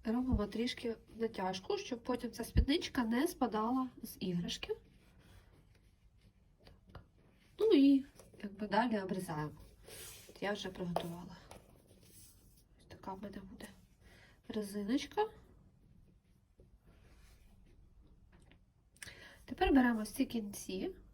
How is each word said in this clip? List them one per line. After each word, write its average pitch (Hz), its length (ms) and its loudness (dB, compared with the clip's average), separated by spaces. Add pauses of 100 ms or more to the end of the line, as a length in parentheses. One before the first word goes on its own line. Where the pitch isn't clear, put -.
Робимо 226 420 2
трішки 226 500 -4 (200)
натяжку, 220 640 -2
щоб - 260 -8
потім 240 280 -4
ця 233 120 -8
спідничка - 600 2
не 240 240 2
спадала 240 600 0 (140)
з - 180 -14
іграшки. 185 560 -4 (1900)
Так. - 380 -20 (560)
Ну 415 80 4
і 277 380 10 (380)
якби 208 240 -8
далі 214 340 4
обрізаємо. 165 520 -4 (760)
От - 140 -12
я 196 100 -2
вже 208 160 -6
приготувала. 175 680 -6 (760)
Ось - 160 -20 (600)
така - 240 -12
в 190 100 -10
мене 202 180 -12 (100)
буде - 160 -16 (800)
резиночка. 214 800 -2 (4000)
Тепер 370 280 2
беремо 240 340 6
ці 262 200 -2
кінці 202 640 -6 (240)